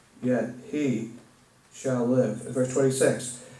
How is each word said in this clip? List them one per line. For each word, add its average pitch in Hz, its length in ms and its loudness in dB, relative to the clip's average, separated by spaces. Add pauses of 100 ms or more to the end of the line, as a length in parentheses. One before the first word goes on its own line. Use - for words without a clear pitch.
(220)
yet 123 280 0 (200)
he 143 420 -2 (600)
shall 123 320 -2
live." 120 420 2
In 123 60 -8
verse 127 220 0
twenty-six, 135 640 2 (220)